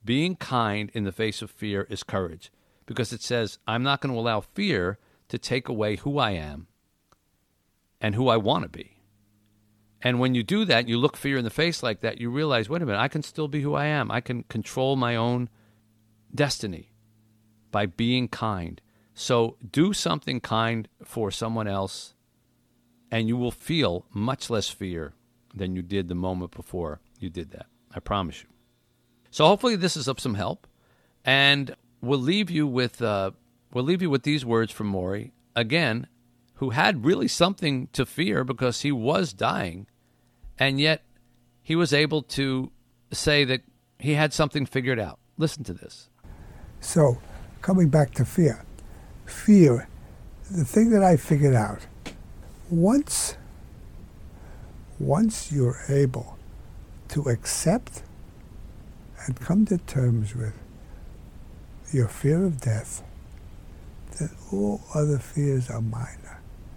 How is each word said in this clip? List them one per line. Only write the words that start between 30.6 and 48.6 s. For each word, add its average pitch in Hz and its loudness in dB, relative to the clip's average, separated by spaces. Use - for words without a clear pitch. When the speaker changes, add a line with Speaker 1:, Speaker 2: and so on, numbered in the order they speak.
Speaker 1:
and 139 4
we'll 135 2
leave 180 0
you 151 2
with, 123 -2
uh, 101 0
we'll 123 0
leave 170 2
you 175 0
with 139 2
these 147 0
words 113 2
from 104 -4
Morrie, 95 -4
again, 120 0
who 135 -2
had 143 2
really - 4
something 160 0
to 131 2
fear 160 0
because 127 -2
he 147 0
was 135 2
dying, 95 -2
and 135 2
yet 151 2
he 156 0
was 165 4
able 151 4
to 131 -2
say 147 4
that 127 0
he 143 0
had 151 2
something 147 0
figured 131 0
out. 85 -4
Listen 151 -2
to 90 -10
this. - -16
Speaker 2:
So, 139 4
coming 185 6
back 143 6
to 123 2
fear, - 2